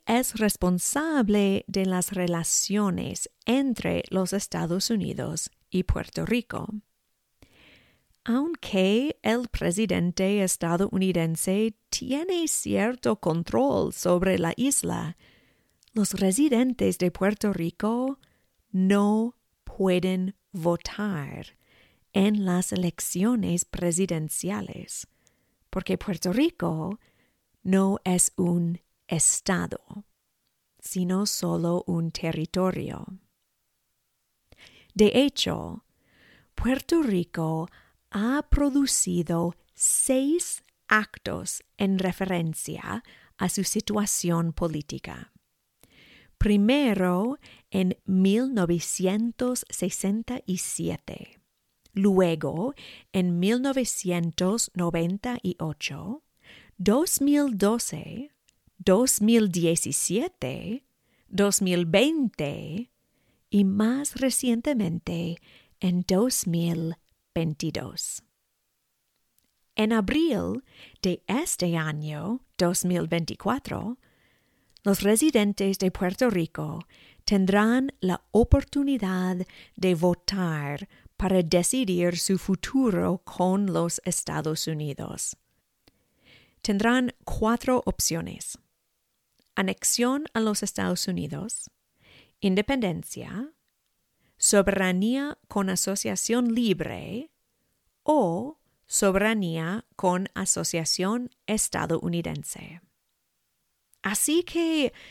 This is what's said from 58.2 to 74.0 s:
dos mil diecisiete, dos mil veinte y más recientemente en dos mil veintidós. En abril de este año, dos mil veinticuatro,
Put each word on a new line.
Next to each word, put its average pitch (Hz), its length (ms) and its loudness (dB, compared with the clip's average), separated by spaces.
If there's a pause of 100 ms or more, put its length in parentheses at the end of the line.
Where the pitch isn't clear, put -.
dos 208 440 4
mil 220 280 6
diecisiete, 170 1300 -2 (440)
dos 196 340 2
mil 175 240 2
veinte 196 1080 0 (560)
y 202 160 4
más 220 520 0
recientemente 208 1200 -2 (420)
en 180 260 0
dos 214 400 2
mil 170 500 -2 (360)
veintidós. - 920 -6 (1500)
En 220 160 2
abril 220 680 0 (380)
de 180 260 -2
este 185 500 -2
año, 156 680 -4 (140)
dos 180 260 2
mil 175 220 0
veinticuatro, 196 920 -4 (840)